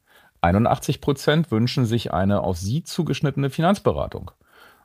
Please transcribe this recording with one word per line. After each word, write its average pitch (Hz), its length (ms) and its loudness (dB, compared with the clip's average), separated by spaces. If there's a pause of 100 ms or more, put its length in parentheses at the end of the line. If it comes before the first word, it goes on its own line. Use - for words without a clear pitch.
(420)
Einundachtzig 101 600 2
Prozent 151 480 0
wünschen 120 360 2
sich 113 280 -2
eine 98 280 2
auf 90 160 -2
sie 101 260 -2
zugeschnittene 143 680 -2
Finanzberatung. 160 840 0 (540)